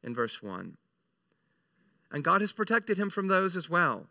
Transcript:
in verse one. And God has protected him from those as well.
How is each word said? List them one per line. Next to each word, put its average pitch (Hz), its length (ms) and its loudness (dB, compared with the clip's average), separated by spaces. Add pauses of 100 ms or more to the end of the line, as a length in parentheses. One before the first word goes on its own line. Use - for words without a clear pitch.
in 120 120 -8
verse 117 280 -4
one. 92 360 -10 (1300)
And 143 140 -4
God 180 160 4
has 208 140 -2
protected 220 420 0
him 202 140 0
from 196 160 -2
those 190 300 4
as 156 120 -8
well. 160 420 2